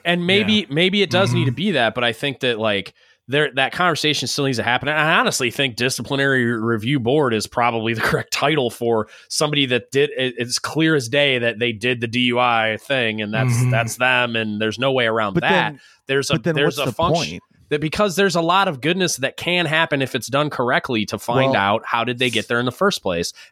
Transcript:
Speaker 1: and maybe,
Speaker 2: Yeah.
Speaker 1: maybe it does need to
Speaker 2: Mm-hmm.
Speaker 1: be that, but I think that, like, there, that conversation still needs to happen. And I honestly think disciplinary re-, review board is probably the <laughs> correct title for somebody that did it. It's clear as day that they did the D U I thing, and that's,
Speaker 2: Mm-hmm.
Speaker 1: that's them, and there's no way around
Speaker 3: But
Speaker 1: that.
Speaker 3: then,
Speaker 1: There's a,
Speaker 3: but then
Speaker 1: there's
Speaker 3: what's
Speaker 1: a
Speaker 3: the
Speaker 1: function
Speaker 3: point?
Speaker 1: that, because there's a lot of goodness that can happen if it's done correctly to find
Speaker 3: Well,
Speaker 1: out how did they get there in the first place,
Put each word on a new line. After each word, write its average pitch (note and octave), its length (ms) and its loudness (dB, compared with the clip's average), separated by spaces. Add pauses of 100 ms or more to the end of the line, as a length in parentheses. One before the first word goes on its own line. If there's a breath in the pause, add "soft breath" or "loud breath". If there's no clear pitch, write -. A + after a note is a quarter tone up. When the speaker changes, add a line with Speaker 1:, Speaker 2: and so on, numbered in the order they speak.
Speaker 1:
and F3 200 0
maybe, G3+ 280 2
Speaker 2:
Yeah. G#3+ 180 2
Speaker 1:
maybe F#3 320 2
it E3+ 80 0
does F3+ 240 2
need E3+ 120 2
to C3 40 0
Speaker 2:
Mm-hmm. A2+ 60 -4
Speaker 1:
be G3 160 -2
that, A#2 240 2
but A#2+ 80 -2
I A#2 80 0
think C#3 280 -4
that, A#2+ 200 0
like, G#2 340 -2 (340 soft breath)
there, C#3 280 2
that C3 160 0
conversation D3+ 560 0
still - 160 -2
needs C3+ 140 0
to G#2+ 40 -2
happen. B2 260 0
And D3+ 80 0
I D#3 220 4
honestly E3+ 320 0
think C3 240 -2
disciplinary C3 720 0
re-, A#2 320 0
review B2 240 -2
board B2+ 340 2
is G#2+ 140 -2
probably A#2 440 0
the A2+ 80 -4
<laughs> - 20 -4
correct - 300 -2
title C#3 380 0
for A2+ 380 0 (200 loud breath)
somebody D3 380 0
that B2 240 0
did C#3+ 260 2
it. B2+ 220 -2
It's A#2+ 220 -4
clear D#3+ 340 0
as B2+ 140 -2
day C#3 320 2
that A#2 180 -2
they A#2+ 140 0
did A#2 280 -2
the A#2+ 60 -4
D A#2+ 140 -2
U A#2+ 180 0
I A2+ 420 2
thing, A2+ 400 -2
and G#2+ 140 -6
that's, A#2+ 180 2
Speaker 2:
Mm-hmm. B2 200 2
Speaker 1:
that's A#2 240 0
them, B2 400 2
and G#2+ 240 -2
there's A2 180 -2
no C3+ 140 0
way B2+ 140 2
around A2 280 0
Speaker 3:
But E3+ 60 0
Speaker 1:
that. C#3+ 320 0
Speaker 3:
then, C3+ 80 -18 (260 soft breath)
Speaker 1:
There's C3+ 240 0
a, C#3+ 40 0
Speaker 3:
but A#2 100 -2
then E3+ 100 0
Speaker 1:
there's D3 240 0
Speaker 3:
what's C#3 80 -2
Speaker 1:
a C3 60 -2
Speaker 3:
the - 20 -4
Speaker 1:
function D#3+ 460 -2
Speaker 3:
point? - 20 -20 (280)
Speaker 1:
that, D3 100 -2
because E3+ 340 -2
there's F#3+ 220 2
a E3+ 40 0
lot F3+ 280 2
of C#3 120 -6
goodness F3 360 0
that B2+ 200 -4
can F3 300 0
happen D#3 360 0
if C3 120 -4
it's B2+ 140 -6
done C#3+ 200 0
correctly B2 580 0
to A2 120 -4
find B2+ 320 0
Speaker 3:
Well, B2 60 2
Speaker 1:
out G2+ 280 2
how A#2 200 0
did A#2+ 160 -4
they B2+ 100 0
get A2 160 -2
there A#2+ 140 0
in B2 40 0
the B2+ 60 -2
first F#3+ 320 -2
place, F2 300 -2 (200 loud breath)